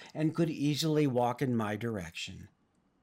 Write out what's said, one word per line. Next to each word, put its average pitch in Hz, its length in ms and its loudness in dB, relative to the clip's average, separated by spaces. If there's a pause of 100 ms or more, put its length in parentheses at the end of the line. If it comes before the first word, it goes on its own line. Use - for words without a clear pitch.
(140)
and 156 200 0
could 170 160 2
easily 151 580 2
walk 123 340 2
in 123 140 2
my 107 180 0
direction. 95 760 -6 (540)